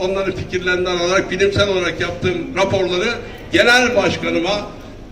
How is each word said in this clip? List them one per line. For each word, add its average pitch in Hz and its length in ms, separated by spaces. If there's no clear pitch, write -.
onların 190 360
fikirlerinden 180 600
alarak 180 340
bilimsel 196 380
olarak 180 320
yaptığım 175 560
raporları 190 540
genel 233 440
başkanıma 170 640